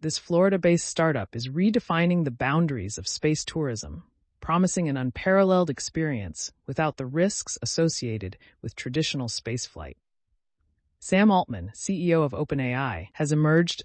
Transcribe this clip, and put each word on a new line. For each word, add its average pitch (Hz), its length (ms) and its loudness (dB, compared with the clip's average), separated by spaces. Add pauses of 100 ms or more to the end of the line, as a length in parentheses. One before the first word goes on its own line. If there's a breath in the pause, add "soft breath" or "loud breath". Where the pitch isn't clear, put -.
this 156 160 -4
Florida-based 175 720 2
startup 143 500 0
is 120 120 -6
redefining 175 760 2
the 139 60 -2
boundaries 131 640 0
of 95 100 -10
space - 380 -2
tourism, 131 600 -6 (360)
promising 175 480 0
an 139 80 -2
unparalleled 185 760 2
experience 127 800 -4 (160)
without 151 300 -2
the 135 100 -8
risks 165 560 -2
associated 113 760 -2 (240 soft breath)
with 113 120 -12
traditional 131 540 -4
spaceflight. - 680 -10 (1040)
Sam 202 300 4
Altman, 110 440 0
C 180 340 -2
E 165 60 6
O 160 80 4
of 135 100 0
OpenAI, 127 840 -2
has 151 180 0
emerged 156 520 4